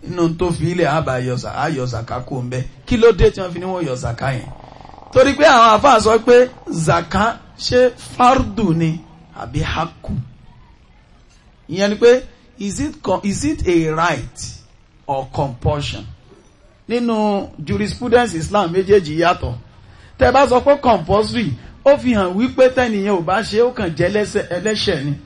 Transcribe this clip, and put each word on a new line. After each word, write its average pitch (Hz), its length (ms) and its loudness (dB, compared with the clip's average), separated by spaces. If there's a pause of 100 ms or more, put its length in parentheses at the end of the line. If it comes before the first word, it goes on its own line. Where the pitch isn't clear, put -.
inú 170 260 -2 (100)
tó 180 120 -2
fi 165 200 -6
ilẹ̀, 175 160 0
á 151 140 0
bá 131 180 -4
yọ 127 180 -4
sà-, 107 160 -10
á 135 120 -4 (120)
yọ 127 80 -6
sàká 117 340 -8
kó 135 220 -10
ń 123 80 -8
bẹ́. 127 140 -6 (220)
Kí 247 120 -2
ló 226 140 6
dé 208 200 4
tí 196 100 -10
wọ́n 180 100 -8
fi 170 80 -10
ní 175 60 -10
wọ́n 180 220 -4
yọ 127 80 -4
sàká 123 380 -8
yẹn? 117 140 -8 (640)
Torí 269 200 4
pé 294 120 2
àwọn 233 240 8 (100)
àfáà 254 200 6
sọ 220 200 2
pé 247 280 6 (380)
zàká 185 520 0 (220)
ṣé 247 300 2 (280)
fardu 233 560 2
ni 160 260 -2 (420)
àbí 104 220 -8
haku? - 500 -8 (1600)
Ìyẹn 190 200 -2
ni 208 60 -2
pé, 240 260 6 (380)
is 196 200 -8
it 302 220 -6
con-, - 220 -2
is 196 200 -4
it 294 240 -2
a 165 280 0
right 160 440 -4 (680)
or 135 260 -6
compulsion? 143 720 -4 (840)
Nínú 214 600 -2 (160)
jurisprudence 220 720 0
Islam, 170 360 -2
méjèèjì 185 460 2
yàtọ̀. 170 340 0 (640)
Tẹ́ 254 140 2
bá 269 160 4
sọ 240 140 4
pé 277 200 4
compulsory, 214 720 0 (320)
ó 277 120 6
fi 247 160 0
hàn 185 240 0
wípé 254 380 2
tẹ́nìyẹn 208 420 0
ò 170 40 -2
bá 185 200 -2
ṣe, 208 200 -2
ó 247 120 2
kàn 208 240 -6
jẹ́ 175 120 0
lẹ́sẹ̀, 208 400 -2
ẹlẹ́ṣẹ̀ 185 540 -4
ni. 143 100 -4 (120)